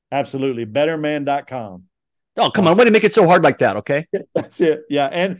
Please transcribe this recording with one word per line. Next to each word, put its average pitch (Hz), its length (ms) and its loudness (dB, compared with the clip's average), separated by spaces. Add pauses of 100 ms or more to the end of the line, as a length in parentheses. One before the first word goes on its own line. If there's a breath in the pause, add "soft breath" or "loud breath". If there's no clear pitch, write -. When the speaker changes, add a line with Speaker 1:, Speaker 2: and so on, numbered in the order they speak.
(120)
Speaker 1:
Absolutely. 135 540 -6
Better 147 320 -2
man 151 260 -6
dot 143 240 -4
com. 104 380 -12 (520)
Speaker 2:
Oh, - 120 2
come 196 180 0
on. 165 80 4
Way 233 80 6
to 233 80 4
make 214 140 4
it - 80 2
so 208 120 6
hard 170 200 4
like 135 140 2
that, 104 180 0
okay? 143 300 -4 (120)
Speaker 1:
<laughs> - 160 -12
That's - 240 -8
it. 160 300 0
Yeah. 143 160 0
And 180 340 -4